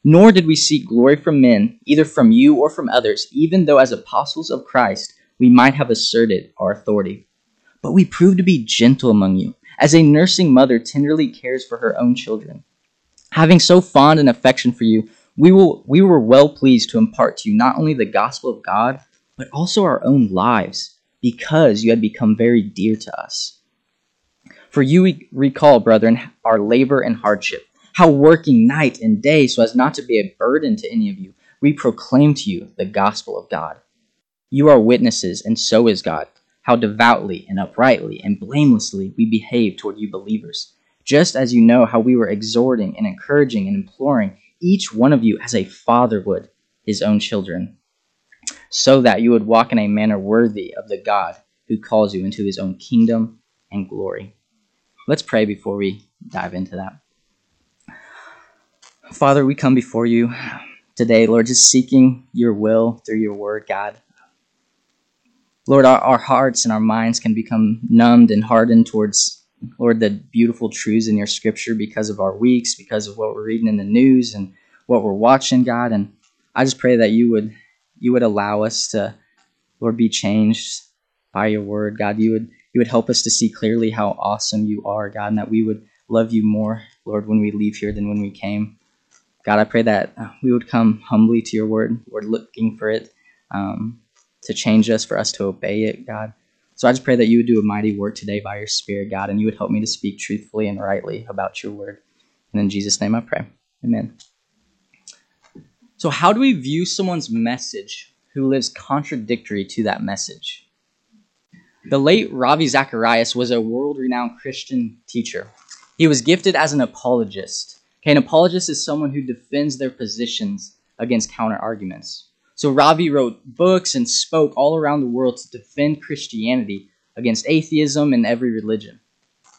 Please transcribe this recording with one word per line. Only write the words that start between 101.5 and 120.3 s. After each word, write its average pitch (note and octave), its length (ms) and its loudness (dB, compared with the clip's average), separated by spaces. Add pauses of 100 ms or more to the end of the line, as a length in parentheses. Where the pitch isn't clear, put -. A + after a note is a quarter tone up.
your G#2 100 -12
word. G2+ 260 -18 (560)
And G#2 80 -2
in G2+ 80 -2
Jesus' G2+ 320 -6
name G#2 120 -4
I A#2 60 -4
pray. A#2 240 -8 (400)
Amen. A2+ 320 -6 (1800)
So E3 100 -6
how E3 240 0
do A3 80 -4
we C4+ 140 2
view D3+ 320 -6
someone's F3+ 420 -6
message A2+ 880 -8 (180)
who C3+ 160 -4
lives C3 220 -2
contradictory A#2 960 -8
to - 160 -8
that G#2 200 -4
message? - 680 -12 (1200)
The C#3 80 0
late E3+ 340 2
Ravi C3+ 360 0
Zacharias A#2 640 -2
was A#2+ 160 -4
a A#2 100 0
world-renowned B2 800 -6
Christian B2+ 580 -8 (100)
teacher. - 400 -10 (500)
He D#3+ 80 4
was C#3+ 140 0
gifted E3+ 340 0
as D3 180 0
an D3 80 0
apologist. A2+ 1000 -6 (200)
Okay, D3+ 120 0
an C#3+ 60 4
apologist E3+ 520 0
is C#3+ 140 -8
someone D3 280 -6
who C#3+ 80 -8
defends C3 580 -8
their C3 120 -6
positions G#2+ 880 -10 (240)